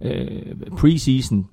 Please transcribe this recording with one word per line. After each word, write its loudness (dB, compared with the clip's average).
øh, -6
preseason, 2